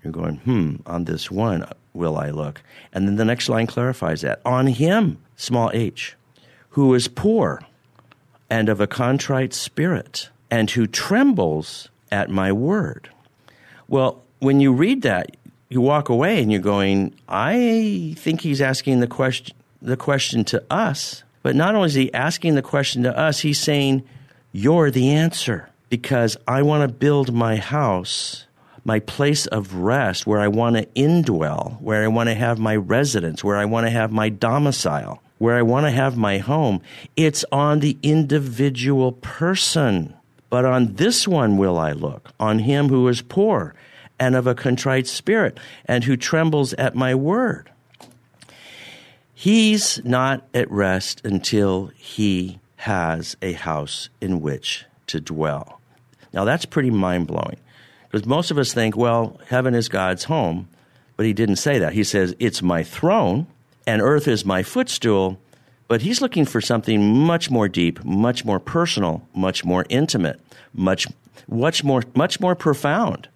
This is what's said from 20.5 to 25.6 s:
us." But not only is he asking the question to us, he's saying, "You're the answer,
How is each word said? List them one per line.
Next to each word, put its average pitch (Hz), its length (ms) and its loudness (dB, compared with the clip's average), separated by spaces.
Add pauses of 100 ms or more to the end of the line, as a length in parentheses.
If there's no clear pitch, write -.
us." 170 540 -4 (180)
But 131 140 0
not 180 180 2
only 196 120 4
is 147 80 0
he 131 200 2
asking 160 400 0
the 135 80 2
question 135 400 -2
to 123 160 0
us, 151 220 0
he's 147 180 0
saying, 139 440 2 (500)
"You're 143 380 4
the 127 200 2
answer, 151 600 0 (180)